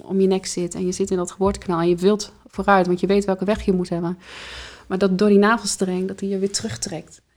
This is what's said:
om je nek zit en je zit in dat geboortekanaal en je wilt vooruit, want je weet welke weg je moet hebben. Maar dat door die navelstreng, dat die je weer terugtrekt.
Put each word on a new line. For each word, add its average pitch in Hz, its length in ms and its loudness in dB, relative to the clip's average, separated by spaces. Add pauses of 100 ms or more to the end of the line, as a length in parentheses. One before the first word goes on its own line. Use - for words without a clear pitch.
om 190 200 -2
je 190 60 6
nek 190 180 2
zit 175 300 -6
en 180 100 -4
je 180 60 -2
zit 190 200 -2
in 190 60 0
dat 175 140 -4
geboortekanaal 190 480 -2
en 170 100 2
je 175 60 4
wilt 196 380 0 (140)
vooruit, 190 400 2
want 180 120 0
je 185 80 -2
weet 202 180 2
welke 190 200 -2
weg 214 160 -2
je 208 120 0
moet 180 160 -2
hebben. 175 280 -4 (720)
Maar 190 100 -4
dat 185 200 2
door 208 120 4
die 202 80 8
navelstreng, 202 680 2
dat 196 120 -10
die 196 100 -4
je 196 100 -2
weer 196 120 -2
terugtrekt. - 680 -8 (160)